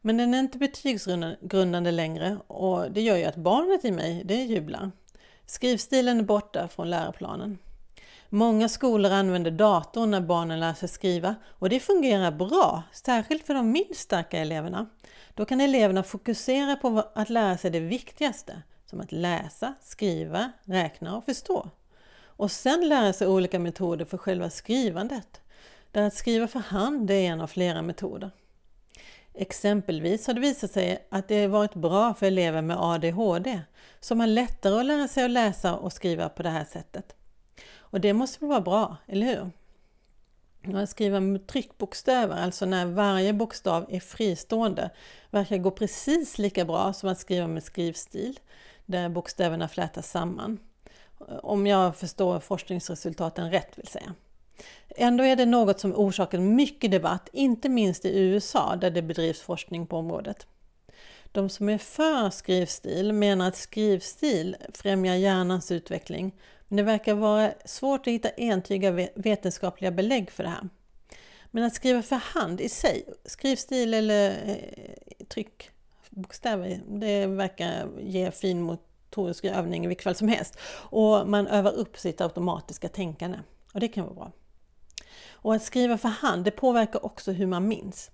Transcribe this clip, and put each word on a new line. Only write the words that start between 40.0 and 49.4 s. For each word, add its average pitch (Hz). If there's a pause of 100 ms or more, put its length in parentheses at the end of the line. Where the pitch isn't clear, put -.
Att 196
skriva 196
med 196
tryckbokstäver, 220
alltså 180
när 185
varje 196
bokstav 202
är 180
fristående, 220 (400)
verkar 202
gå 185
precis 277
lika 196
bra 185
som 196
att 185
skriva 180
med 165
skrivstil, 196 (460)
där 180
bokstäverna 170